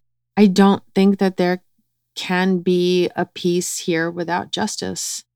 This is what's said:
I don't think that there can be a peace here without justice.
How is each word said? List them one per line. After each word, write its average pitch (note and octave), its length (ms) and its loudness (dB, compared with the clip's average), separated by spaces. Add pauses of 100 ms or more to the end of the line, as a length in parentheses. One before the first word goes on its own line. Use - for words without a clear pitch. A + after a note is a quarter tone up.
(360)
I G#3 120 6
don't G3 360 4 (100)
think G3 260 2
that F#3+ 180 -2
there F3+ 260 -2 (500)
can F#3 440 -2
be F3+ 580 0
a F3 100 -4
peace - 520 -4
here E3 340 -4
without E3+ 400 -6
justice. - 720 -8 (120)